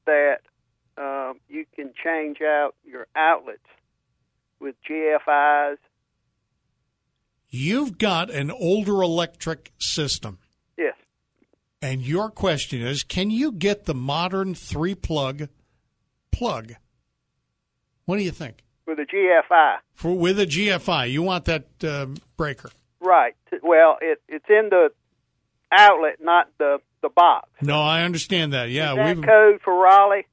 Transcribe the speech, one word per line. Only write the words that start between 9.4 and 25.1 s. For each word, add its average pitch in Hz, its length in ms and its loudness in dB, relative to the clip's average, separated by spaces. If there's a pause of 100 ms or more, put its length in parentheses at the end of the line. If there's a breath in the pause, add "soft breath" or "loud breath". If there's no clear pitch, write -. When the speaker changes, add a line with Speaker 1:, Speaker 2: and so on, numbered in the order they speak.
Speaker 2:
system. 123 600 -6 (400)
Speaker 1:
Yes. 160 160 -4 (880)
Speaker 2:
And 131 200 -6
your 175 280 -4
question 151 500 -4
is, 131 220 -6
can 190 280 -4
you 254 220 -2
get 202 340 -4
the 151 80 -4
modern 175 600 -6
three-plug 151 960 -6 (840)
plug? 120 440 -6 (1300)
What 180 100 -2
do 208 60 -4
you 180 80 -4
think? 135 320 -14 (240)
Speaker 1:
With 160 140 -8
a 147 40 -8
G 190 320 -2
F 151 140 4
I. 147 280 4 (160)
Speaker 2:
For, 170 220 -4
with 185 220 0
a 202 80 0
G 180 240 -2
F 180 180 -4
I. 151 180 -2
You 135 160 -4
want 180 240 -4
that, 160 200 -4 (160)
um, 143 340 -8 (200)
breaker. 143 340 -8 (300)
Speaker 1:
Right. 175 340 2 (280)
Well, 160 380 6
it, 156 280 -4
it's 151 200 -14
in 214 220 4
the 175 200 4 (840)